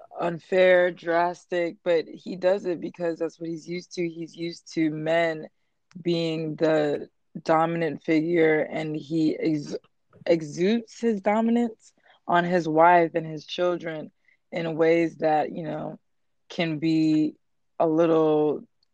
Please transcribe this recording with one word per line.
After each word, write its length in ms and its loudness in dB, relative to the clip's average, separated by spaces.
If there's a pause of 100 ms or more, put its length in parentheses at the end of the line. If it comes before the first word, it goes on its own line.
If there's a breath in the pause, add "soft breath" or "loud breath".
(180)
unfair, 720 2
drastic, 960 -2
but 240 2
he 260 -12
does 320 0
it 140 -4
because 400 -6
that's 180 -6
what 100 -10
he's 200 -10
used 240 -10
to. 160 -4
He's 260 -12
used 380 -12
to 180 0
men 560 -2 (560)
being 540 -2
the 520 0 (360)
dominant 580 0
figure, 580 2
and 360 -6
he 420 -2
ex-, 380 -4 (500)
exudes 720 0
his 240 -2
dominance 720 -2 (360 soft breath)
on 160 2
his 240 0
wife 460 6
and 100 -2
his 220 -12
children 640 -4 (420)
in 240 -6
ways 420 2
that, 340 0
you 100 -10
know, 360 -10 (520)
can 280 -4
be 580 2 (420)
a 80 2
little, 760 2 (320)